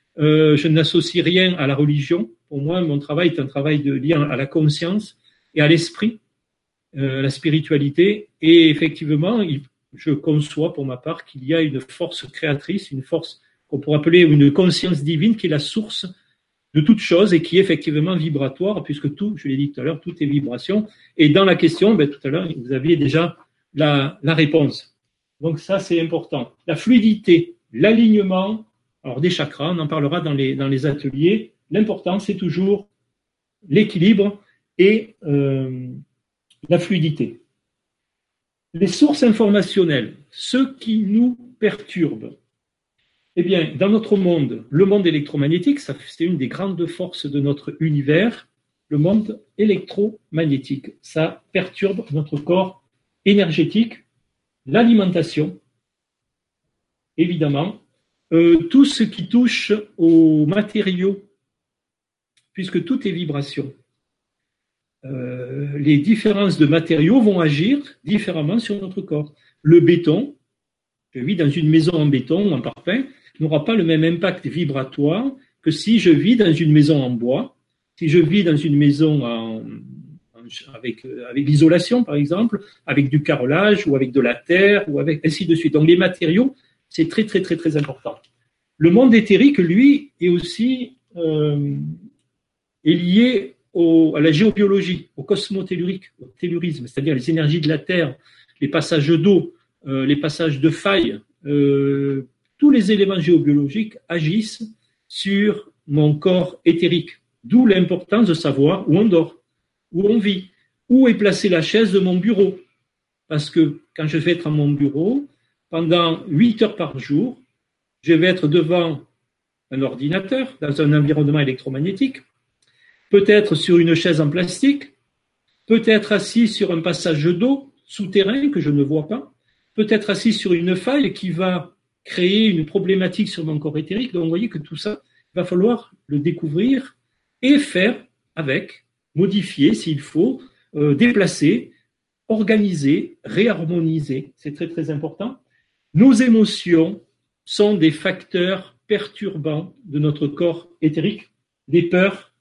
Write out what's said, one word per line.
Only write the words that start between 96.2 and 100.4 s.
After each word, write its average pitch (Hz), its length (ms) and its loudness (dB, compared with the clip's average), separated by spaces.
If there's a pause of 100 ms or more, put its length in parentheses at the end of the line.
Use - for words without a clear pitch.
au 127 40 -20 (120)
tellurisme, 165 480 -6
c'est-à-dire 143 300 -4
les 127 140 -4
énergies 160 300 0
de 151 80 -2
la 156 100 0
Terre, 160 380 -4 (440)
les 139 80 -2
passages 151 400 -2
d'eau, 170 460 2 (340)
euh, 135 180 -4
les 143 80 2
passages 151 460 -4